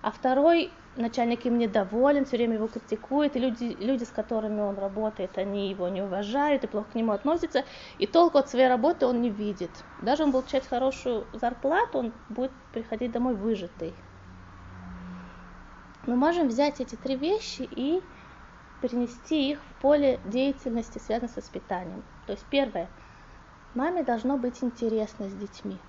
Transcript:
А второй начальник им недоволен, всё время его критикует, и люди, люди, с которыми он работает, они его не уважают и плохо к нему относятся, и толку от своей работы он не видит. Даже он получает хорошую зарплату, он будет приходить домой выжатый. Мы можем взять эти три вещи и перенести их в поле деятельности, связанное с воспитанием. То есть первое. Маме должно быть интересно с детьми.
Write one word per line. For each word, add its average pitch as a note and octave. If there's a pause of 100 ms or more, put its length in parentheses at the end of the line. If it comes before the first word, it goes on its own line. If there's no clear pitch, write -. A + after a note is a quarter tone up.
А G#3+
второй C#4+ (240)
начальник A#3
им A#3+
недоволен, A#3
всё C4+
время A#3
его A3
критикует, C#4
и -
люди, A#3+
люди, A#3+
с A3+
которыми G#3+
он G3+
работает, G3
они G3
его F#3+
не F#3+
уважают A3+
и -
плохо G#3+
к -
нему A3+
относятся, D4+ (340)
и F#3+
толку E4
от C4+
своей B3+
работы B3+
он A#3+
не A#3+
видит. G3+ (160)
Даже C4+
он C#4+
получает C4
хорошую B3+
зарплату, C#4
он A#3 (140)
будет B3 (220)
приходить A3+
домой A#3+
выжатый. F#3+ (2000)
Мы A#3+
можем D#4
взять C#4
эти A#3+
три C4+
вещи E4
и D4+ (760)
перенести B3
их D4
в -
поле C#4+
деятельности, A#3
связанное A3+
с -
воспитанием. F#3 (240)
То G3+
есть G#3
первое. A#3 (840)
Маме D#4+
должно B3
быть B3
интересно A3
с G3
детьми. G3